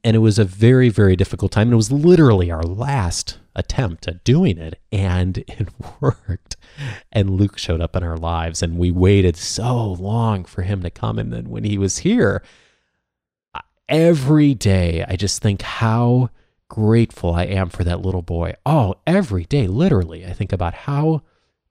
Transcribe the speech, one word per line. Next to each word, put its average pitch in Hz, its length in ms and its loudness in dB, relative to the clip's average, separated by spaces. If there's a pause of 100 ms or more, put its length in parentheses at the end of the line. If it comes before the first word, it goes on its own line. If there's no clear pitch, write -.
and 113 120 2
it 113 40 4
was 110 200 4
a 107 60 4
very, 117 440 4
very 98 260 4
difficult 95 360 -2
time. 107 160 2
And 120 60 2
it 117 40 6
was 110 140 0
literally 139 600 6
our 82 120 -4
last 104 720 -4 (180)
attempt 90 520 -6
at 85 160 -10
doing 135 340 2
it. 80 220 -14 (120)
And 90 460 0
<laughs> - 100 -10
it - 220 -8 (320)
worked. - 560 -4 (540)
And 98 200 0
Luke 98 260 0
showed 82 240 -4
up - 140 -4
in 87 80 -4
our 82 140 -6
lives, 82 440 -6
and 85 160 -4
we 87 140 0
waited 92 440 4
so 110 580 -4
long 101 520 -4
for - 180 -10
him 95 200 -4
to 87 60 -8
come. 110 280 -8
And 110 140 -6
then 117 180 -10
when 110 140 -8
he 104 140 -2
was 98 220 -2
here, 170 440 0 (1120)
I, - 80 -14 (260)
every 151 680 4
day 87 520 0
I 92 80 -4
just 95 260 -4
think 101 200 0
how 120 680 0 (400)
grateful 110 640 0
I 87 120 0
am 95 240 -2
for - 140 -6
that 87 180 -2
little 92 220 -4
boy. 85 300 -6 (120)
Oh, 131 300 2 (100)
every 143 400 0
day, 139 220 0
literally, 92 580 0
I 90 80 -10
think 98 180 -6
about 87 220 -2
how 151 500 -2 (460)